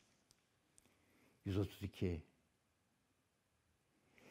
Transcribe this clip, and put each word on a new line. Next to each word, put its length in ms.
Yüz 120
otuz 260
iki. 400